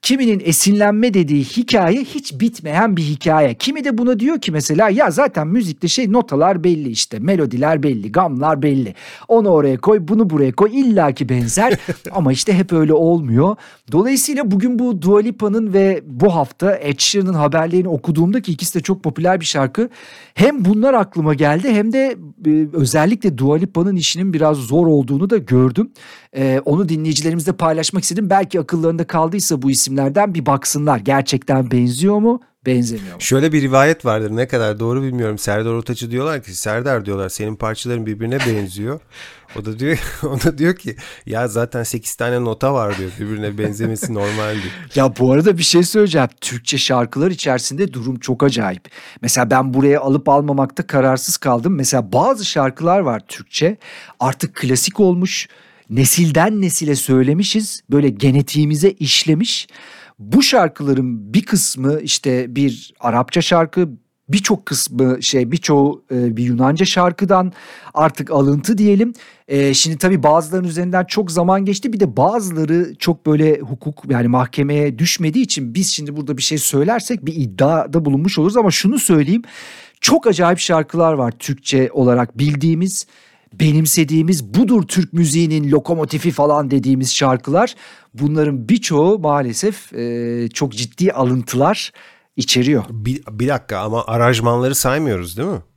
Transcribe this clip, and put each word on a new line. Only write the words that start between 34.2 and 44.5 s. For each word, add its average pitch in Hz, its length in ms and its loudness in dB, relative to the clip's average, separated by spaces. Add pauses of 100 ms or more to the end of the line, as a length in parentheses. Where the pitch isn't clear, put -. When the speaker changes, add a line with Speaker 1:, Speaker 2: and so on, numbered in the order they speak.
Speaker 2:
ne 127 120 -2
kadar 107 320 -2
doğru 120 220 -2
bilmiyorum. 120 360 -4
Serdar 110 320 -2
Ortaç'ı 117 400 -6
diyorlar 135 320 -4
ki, 95 120 -16
"Serdar," 113 520 -4
diyorlar, 98 220 -4
"senin 107 280 -6
parçaların 113 500 -6
birbirine 113 320 -4
benziyor." 110 640 -4 (600)
O 101 40 -12
da 110 140 -10
diyor, 143 200 -2 (120)
<laughs> - 120 -12
o 131 180 -6
da 151 180 0
diyor 175 180 0
ki, - 200 -12 (300)
"Ya 117 220 -4
zaten 117 340 -4
sekiz - 320 -8
tane 123 300 -2
nota 123 300 -2
var," 104 240 -2
diyor. 92 120 -8 (100)
"Birbirine 104 380 -6
benzemesi 110 560 -4
normal," 107 380 -4